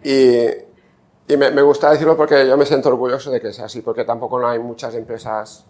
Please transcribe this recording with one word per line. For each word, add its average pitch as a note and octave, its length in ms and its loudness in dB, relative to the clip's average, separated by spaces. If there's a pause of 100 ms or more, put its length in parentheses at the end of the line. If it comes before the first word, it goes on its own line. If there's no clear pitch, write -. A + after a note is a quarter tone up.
Y, C3 420 4 (800)
y C#3+ 100 2
me, C#3 140 2
me C#3+ 100 2
gusta C#3+ 300 4
decirlo D3+ 240 2
porque D3 320 2
yo C3 100 2
me C#3 80 4
siento C#3 240 0
orgulloso B2+ 420 -2
de A#2+ 100 -4
que G#2+ 100 -10
sea G#2+ 140 -16
así, A2 160 -14
porque A2+ 240 -6
tampoco A#2 340 -6
no A#2+ 80 -2
hay A#2+ 120 -2
muchas A#2+ 360 -12
empresas A2+ 760 -10